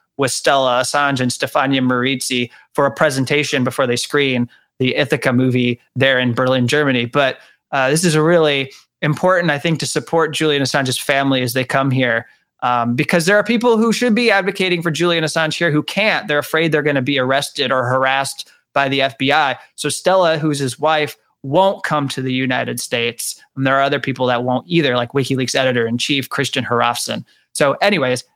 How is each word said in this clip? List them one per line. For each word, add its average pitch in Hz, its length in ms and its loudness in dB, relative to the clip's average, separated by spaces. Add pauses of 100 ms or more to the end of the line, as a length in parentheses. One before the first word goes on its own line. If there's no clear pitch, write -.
(160)
with 135 140 0
Stella 131 520 2
Assange 139 360 0
and 127 140 0
Stefania 135 520 0
Marizzi 127 640 -2 (240)
for 143 140 0
a 135 40 0
presentation 139 760 0
before 127 200 -2
they 120 120 0
screen 131 520 0 (300)
the 127 160 0
Ithaca 143 380 0
movie 123 480 2 (160)
there 131 240 2
in 123 140 0
Berlin, 127 340 0
Germany. 139 360 2
But, 131 340 0 (340)
uh, 135 180 0
this 160 140 0
is 160 100 2
a 156 80 2
really 151 500 2 (300)
important, 175 480 0
I 143 80 0
think, 160 220 -2
to 147 60 -6
support 160 460 -2
Julian 147 300 0
Assange's 131 360 -2
family 139 440 0
as 120 100 -4
they 127 120 -2
come 135 260 0
here, 120 380 0 (340)
um, 120 320 0
because 151 320 0
there 202 100 4
are 208 60 4
people 233 340 2
who 226 160 2
should 247 220 0
be 240 160 2
advocating 185 520 0
for 170 100 -2
Julian 165 320 0
Assange 156 300 -2
here 170 180 0
who 151 100 2
can't. 196 460 -2
They're 147 100 0
afraid 160 320 0
they're 147 120 2
gonna 143 200 0
be 135 160 -2
arrested 135 540 0
or 131 100 0
harassed 131 640 -2 (240)
by 139 160 2
the 135 140 0
F 131 160 -2
B 135 140 2
I. 143 260 2 (160)
So - 140 -4
Stella, 170 500 2
who's 147 220 -2
his 127 180 -4
wife, 151 380 0 (260)
won't 156 400 2
come 147 280 -2
to - 120 -8
the 131 100 -4
United 127 460 -2
States. 117 640 -6 (140)
And 135 100 -2
there 135 80 2
are 139 80 2
other 139 180 0
people 131 260 -4
that 123 180 0
won't 127 240 -2
either, 147 280 0
like 123 140 -2
WikiLeaks 131 460 -2
editor-in-chief 123 720 -2
Christian 131 360 -4
Harafson. 120 600 -2 (280)
So 143 220 2
anyways, 139 500 0 (120)